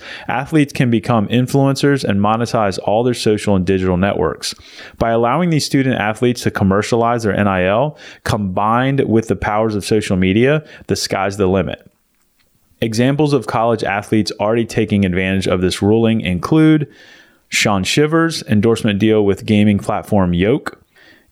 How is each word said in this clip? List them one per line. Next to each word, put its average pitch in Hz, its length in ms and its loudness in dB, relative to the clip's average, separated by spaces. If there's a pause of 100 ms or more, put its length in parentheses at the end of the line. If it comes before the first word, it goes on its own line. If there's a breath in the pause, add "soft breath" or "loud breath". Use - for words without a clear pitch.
(280 loud breath)
athletes 139 440 -2
can 127 180 0
become 113 380 0
influencers 135 760 0
and 101 160 0
monetize 110 640 0
all 107 180 0
their 123 120 0
social 107 420 0
and 90 100 0
digital 92 300 2
networks. 87 580 -2 (440 loud breath)
By 117 120 0
allowing 123 400 0
these 151 160 0
student 131 340 0
athletes 113 420 -2
to 107 80 0
commercialize 113 720 0
their 101 120 -2
N 104 140 0
I 92 160 0
L, 120 340 0 (260 loud breath)
combined 110 760 0
with 110 280 0
the 101 80 0
powers 107 380 -2
of 98 100 -4
social 107 320 0
media, 113 480 2 (220 loud breath)
the 98 100 -2
sky's 98 400 -4
the 101 100 0
limit. 92 400 -2 (920)
Examples 135 540 0
of 123 120 0
college 117 380 0
athletes 104 560 -2
already 113 240 0
taking 104 400 0
advantage 95 420 -2
of 90 140 0
this 90 220 0
ruling 110 400 2
include 156 680 2 (600 loud breath)
Sean 98 340 0
Shivers, 160 600 0
endorsement 107 560 0
deal 107 260 4
with 98 180 -2
gaming 104 340 2
platform 95 540 -2
Yoke, 98 480 -2 (520 soft breath)